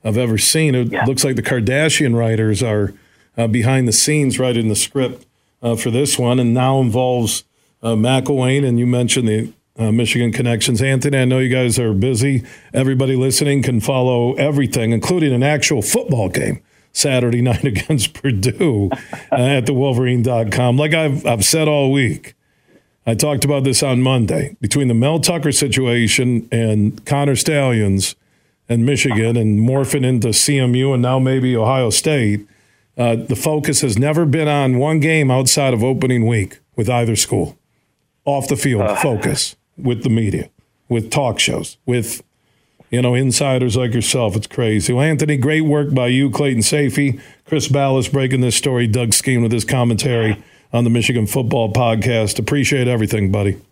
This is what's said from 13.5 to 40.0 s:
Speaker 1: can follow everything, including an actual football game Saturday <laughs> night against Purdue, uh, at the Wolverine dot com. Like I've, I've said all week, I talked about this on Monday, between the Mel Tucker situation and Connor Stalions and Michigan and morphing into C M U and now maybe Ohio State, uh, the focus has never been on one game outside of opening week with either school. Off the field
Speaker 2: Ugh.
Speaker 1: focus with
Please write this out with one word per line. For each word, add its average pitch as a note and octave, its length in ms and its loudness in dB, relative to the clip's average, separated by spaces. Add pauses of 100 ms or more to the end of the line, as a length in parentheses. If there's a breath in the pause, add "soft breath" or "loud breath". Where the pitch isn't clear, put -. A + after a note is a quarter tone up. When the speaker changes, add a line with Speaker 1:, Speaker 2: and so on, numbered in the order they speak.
Speaker 1:
can B2 160 0
follow B2+ 560 0
everything, C3+ 560 0
including D3 420 0
an B2 120 2
actual C#3+ 360 0
football C3+ 480 -2
game - 320 -4 (320 soft breath)
Saturday B2 500 0
<laughs> B2+ 80 2
night - 140 0
against B2 500 -2
Purdue, A2+ 760 0 (400 loud breath)
uh, C3+ 60 0
at B2+ 300 2
the C#3+ 80 0
Wolverine B2+ 480 2
dot A2+ 280 0
com. B2 260 2
Like D3+ 160 2
I've, D3+ 320 0
I've A2+ 200 0
said D#3 240 2
all C#3+ 240 2
week, B2+ 420 -2 (720 soft breath)
I A2+ 80 0
talked C#3+ 280 0
about C#3 220 0
this C3+ 180 2
on B2+ 200 2
Monday, C3 580 0
between C3+ 280 0
the A#2 60 2
Mel C#3 240 2
Tucker D#3+ 320 0
situation B2 1000 0
and G#2+ 540 0
Connor C#3+ 300 0
Stalions A2+ 800 0 (540)
and A#2 160 2
Michigan A#2 500 2
and G#2+ 260 2
morphing C3 440 0
into B2 300 0
C C#3+ 240 0
M B2 160 2
U C3+ 180 2
and B2 80 0
now B2+ 180 2
maybe C3 380 0
Ohio B2 320 2
State, G#2+ 580 0 (520 soft breath)
uh, A#2 180 0
the A#2 200 -4
focus D3+ 440 -2
has A#2+ 160 0
never D3+ 300 2
been D3+ 220 0
on C#3 280 2
one D3+ 240 0
game D3+ 300 2
outside C3 420 2
of A2+ 100 0
opening B2 440 0
week G#2+ 320 -2 (180)
with A2+ 140 -2
either A#2 260 0
school. - 400 -2 (680)
Off C#3 220 -2
the C#3 80 0
field A#2 260 0
Speaker 2:
Ugh. G#2 160 0
Speaker 1:
focus - 580 -2 (220)
with B2 240 -2